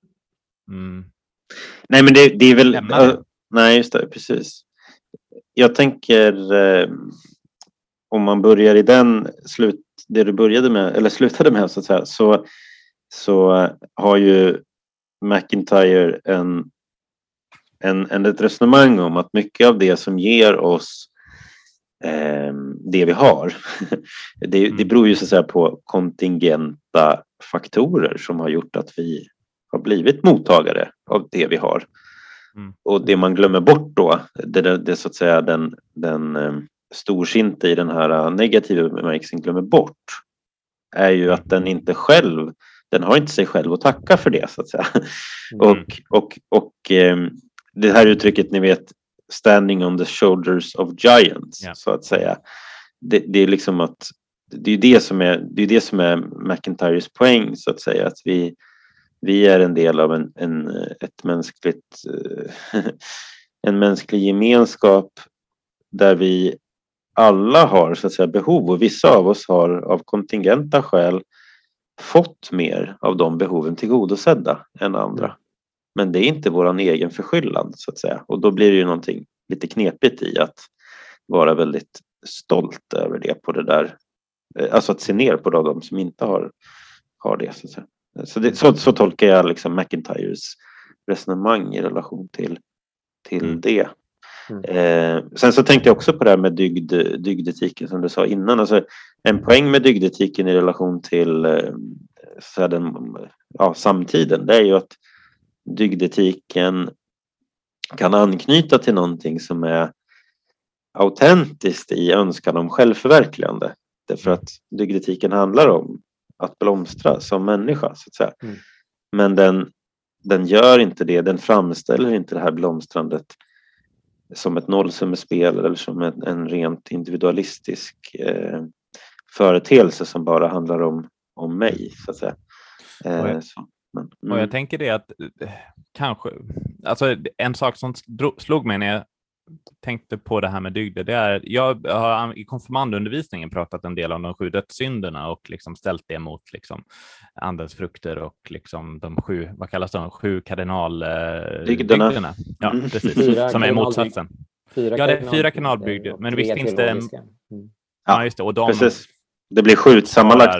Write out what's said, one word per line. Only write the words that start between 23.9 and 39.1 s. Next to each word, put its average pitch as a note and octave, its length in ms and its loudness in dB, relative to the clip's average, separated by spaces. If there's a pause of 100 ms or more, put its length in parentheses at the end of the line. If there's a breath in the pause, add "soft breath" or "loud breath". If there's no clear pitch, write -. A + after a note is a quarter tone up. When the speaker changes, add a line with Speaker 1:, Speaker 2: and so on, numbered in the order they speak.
Speaker 2:
<laughs> - 520 -14
det, G2 180 2
Speaker 1:
Mm. G#2+ 120 -2
Speaker 2:
det G#2+ 80 -2
beror A2 220 4
ju, G2+ 80 4
så F2 100 -4
att - 40 -8
säga, F2+ 140 4
på - 400 -2
kontingenta D#2+ 1400 -2 (280)
faktorer A2 640 -2
som E2+ 220 -10
har E2 100 -4
gjort D#2+ 260 -6
att - 220 -10
vi E2 300 -10 (400)
har - 120 -6
blivit C#3+ 440 0
mottagare E2 640 2 (220)
av G2+ 200 -2
det D#2+ 160 -2
vi D#2+ 100 -2
har. - 280 -4 (720 soft breath)
Speaker 1:
Mm. G2 180 -18 (100)
Speaker 2:
Och G2+ 220 -2
det G2 120 2
man F#2 180 0
glömmer F#2+ 260 2
bort D3 340 4
då, E2+ 240 2 (240)
det, F2 180 -2
det, F2+ 160 2
det F2+ 180 -4
så - 120 -10
att - 80 -12
säga E2+ 260 2
den, D#2+ 340 -4 (200)
den, D#2 400 -6
ehm, D2 320 -8 (260)
storsinte F#2+ 760 -2
i E2+ 60 0
den E2+ 140 -2
här, D#2+ 200 -2
eh, D#2+ 220 -2
negativa G2 580 0
bemärkelsen D#2+ 520 -8